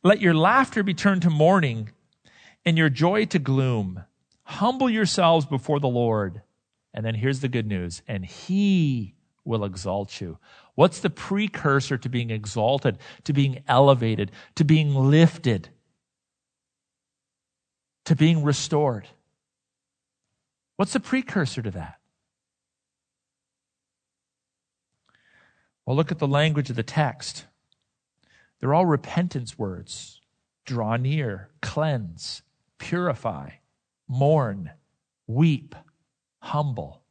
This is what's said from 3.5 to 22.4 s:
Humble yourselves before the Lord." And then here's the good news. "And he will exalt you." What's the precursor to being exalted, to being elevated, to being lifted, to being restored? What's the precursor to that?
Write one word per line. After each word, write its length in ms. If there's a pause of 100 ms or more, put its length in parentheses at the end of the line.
Humble 460
yourselves 560
before 340
the 80
Lord." 540 (520)
And 120
then 100
here's 260
the 60
good 200
news. 400
"And 180
he 920 (300)
will 180
exalt 560
you." 200 (340)
What's 260
the 120
precursor 880
to 120
being 220
exalted, 680 (260)
to 100
being 340
elevated, 640 (240)
to 80
being 320
lifted, 760 (2250)
to 100
being 280
restored? 640 (1700)
What's 180
the 60
precursor 640
to 100
that? 280 (3750)